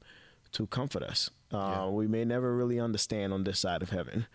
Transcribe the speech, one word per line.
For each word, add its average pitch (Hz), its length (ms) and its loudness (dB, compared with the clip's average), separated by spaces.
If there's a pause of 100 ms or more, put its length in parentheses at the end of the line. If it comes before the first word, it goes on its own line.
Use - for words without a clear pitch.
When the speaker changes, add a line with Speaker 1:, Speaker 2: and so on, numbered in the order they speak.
(520)
Speaker 1:
to 110 140 -2
comfort 123 360 -4
us. - 280 -2 (220)
Uh, 107 60 0
Speaker 2:
Yeah. 95 300 0
Speaker 1:
we 107 180 2
may 113 180 2
never 123 320 2
really 120 240 2
understand 107 520 0
on 95 120 0
this 95 140 0
side 87 240 0
of 92 80 -4
heaven, 98 440 -2